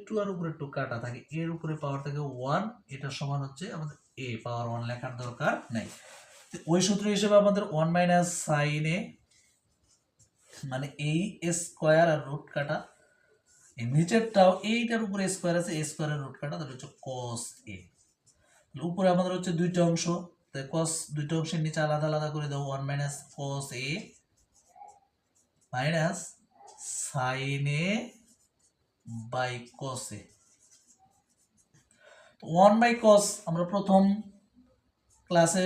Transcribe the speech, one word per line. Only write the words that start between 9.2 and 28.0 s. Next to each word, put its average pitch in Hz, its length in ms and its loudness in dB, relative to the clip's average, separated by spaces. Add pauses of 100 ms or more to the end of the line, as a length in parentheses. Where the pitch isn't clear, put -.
মানে 131 160 -4 (240)
এই 160 100 2 (280)
এ - 20 2 (120)
স্কয়ার 160 520 4
আর 143 140 0
রুট 143 260 -8
কাটা, 147 240 -2 (1000)
এই 117 80 -6 (100)
নিচেরটাও 190 540 6 (220)
এইটার 233 340 0
উপরে 196 220 -4
এ - 60 -2
স্কয়ার 170 260 0
আছে, 175 200 -6
এ - 100 -2
স্কয়ার 151 240 -4
এর 143 100 -4
রুট 127 160 -12
কাটা, 147 180 -6
তাহলে 139 160 -10
হচ্ছে 127 160 -16 (140)
cos 123 380 -6 (320)
এ। - 20 -12 (880)
তাহলে 131 240 -14
উপরে 190 240 0
আমাদের 180 220 2
হচ্ছে 175 240 -4
দুইটা 175 200 2 (100)
অংশ, 165 140 0 (460)
তাই 135 220 -10
cos 160 200 0 (240)
দুইটা 151 240 -4
অংশের 160 260 -2
নিচে 156 200 -4
আলাদা 151 240 0
আলাদা 151 240 -2
করে 151 180 -4
দাও, 143 160 -4
ওয়ান 135 200 -6
মাইনাস 143 260 -4 (200)
cos 139 320 -6 (200)
এ - 20 -4 (1800)
মাইনাস 160 460 0 (880)
sin 135 600 -2 (180)
এ - 20 -2 (1500)